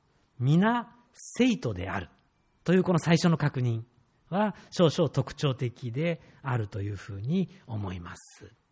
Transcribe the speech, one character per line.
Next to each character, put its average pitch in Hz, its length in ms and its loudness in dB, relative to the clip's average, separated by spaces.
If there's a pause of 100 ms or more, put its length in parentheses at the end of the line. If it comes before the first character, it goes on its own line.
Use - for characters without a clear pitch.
(380)
皆 196 560 2 (200)
生 - 440 0
徒 113 160 -4
で 92 160 -6
あ 95 100 -4
る 92 100 -10 (540)
と 170 100 2
い 185 40 6
う 180 60 4
こ 180 100 0
の 160 60 4
最 165 180 2
初 175 120 4
の 165 80 4
確 139 240 0
認 117 220 0 (460)
は 202 260 0 (160)
少 175 200 6
々 156 180 2
特 - 260 -2
徴 139 180 0
的 120 380 -6
で 160 300 -4 (200)
あ 127 160 -2
る 107 100 -2
と 101 140 -8
い 104 100 -4
う 101 40 -6
ふ 101 200 -12
う 101 60 -10
に 160 280 -2 (180)
思 101 260 -6
い 92 60 -10
ま 87 160 -14
す。 - 360 -16 (200)